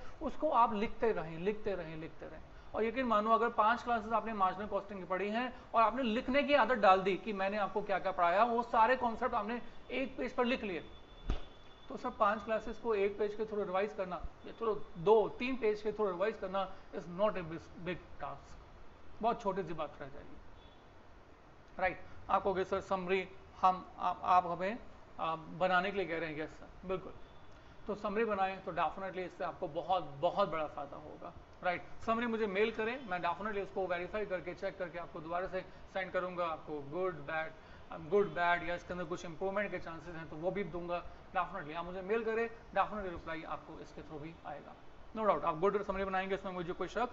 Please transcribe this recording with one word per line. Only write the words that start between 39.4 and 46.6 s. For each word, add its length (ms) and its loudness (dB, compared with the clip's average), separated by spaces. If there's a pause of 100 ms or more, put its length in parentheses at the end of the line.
के 80 -4
chances 360 -8
हैं 140 -8
तो 80 -10
वो 140 0
भी 160 -2
दूंगा 360 -4 (340)
definitely। 380 -4
आप 100 -4
मुझे 180 -6
mail 220 0
करें, 240 0 (260)
definitely 360 2
reply 340 -6
आपको 360 -8
इसके 220 -14
through 180 -10
भी 140 -10 (120)
आएगा, 260 -12 (440)
no 120 2
doubt। 160 4
आप 140 2
good 260 4
summary 200 0
बनाएंगे, 300 0
इसमें 180 -4
मुझे 200 -4